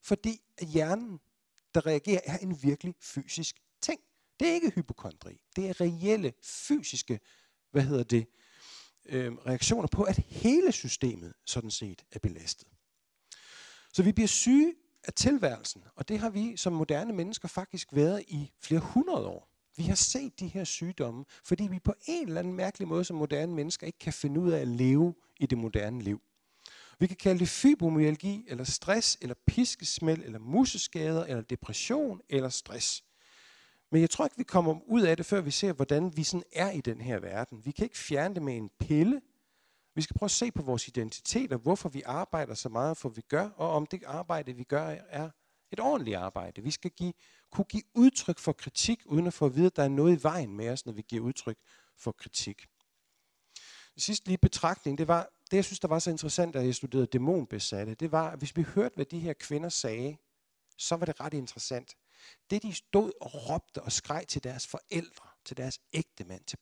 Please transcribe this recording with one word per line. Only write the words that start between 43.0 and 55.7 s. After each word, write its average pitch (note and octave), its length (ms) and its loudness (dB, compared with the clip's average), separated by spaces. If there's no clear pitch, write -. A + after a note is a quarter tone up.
vi A2 120 -10
gør, F3 280 -2
og E3 220 -4
om D3+ 140 2
det F3+ 180 -10
arbejde, D#3 500 -6
vi B2 100 -12
gør, D3 220 -2
er D#3 200 -8
et F#3+ 80 -6
ordentligt G#3 380 0
arbejde. F2+ 440 -8
Vi C3+ 100 -4
skal - 200 -6
give, F3 220 -4
kunne - 140 0
give - 180 -6
udtryk A#3 460 6
for D#3 140 0
kritik, - 520 -2
uden E3 220 2
at E3+ 60 0
få - 120 2
at B2+ 100 2
vide, E3 100 8
at F#3 100 4
der D3+ 80 2
er C#3 40 4
noget D3 320 6
i - 40 -2
vejen D3+ 320 0
med A2 140 -4
os, C3 160 -6
når A#2 80 -8
vi G#2 80 -8
giver A2+ 220 -4
udtryk A#2+ 340 -4
for - 140 -4
kritik. - 560 -10
Den - 80 -12
sidste - 260 -2
lige F#3 100 2
betragtning, D#3+ 600 2
det D#3+ 100 -2
var, E3+ 220 2
det F#3+ 60 2
jeg F#3+ 80 2
synes, F#3+ 140 -10